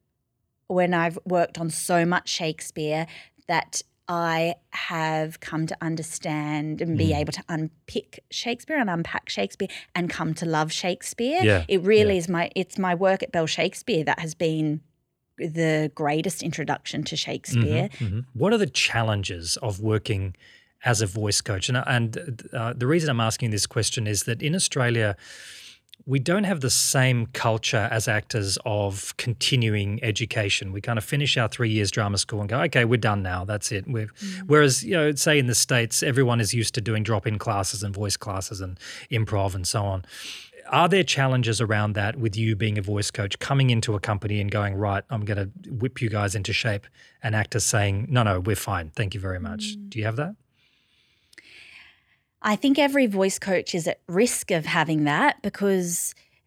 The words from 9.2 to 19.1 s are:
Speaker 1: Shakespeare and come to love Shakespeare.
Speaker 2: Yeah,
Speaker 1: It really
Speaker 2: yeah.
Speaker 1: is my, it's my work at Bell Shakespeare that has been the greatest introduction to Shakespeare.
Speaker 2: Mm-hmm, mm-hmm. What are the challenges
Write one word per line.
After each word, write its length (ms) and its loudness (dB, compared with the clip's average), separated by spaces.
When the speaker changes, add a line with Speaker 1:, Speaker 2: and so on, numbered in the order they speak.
Speaker 1:
Shakespeare 400 -4
and 160 -4
come 260 -2
to 100 -6
love 260 2
Shakespeare. 720 -2
Speaker 2:
Yeah, 240 4
Speaker 1:
It 140 2
really 320 6
Speaker 2:
yeah. 60 2
Speaker 1:
is 100 -4
my, 260 0
it's 220 -4
my 180 2
work 260 2
at 120 -8
Bell 140 2
Shakespeare 580 0
that 140 0
has 140 -8
been 460 0
the 560 0
greatest 480 -2
introduction 640 -4
to 140 -6
Shakespeare. 720 0
Speaker 2:
Mm-hmm, 160 -6
mm-hmm. 140 -2
What 200 2
are 40 2
the 100 2
challenges 880 -2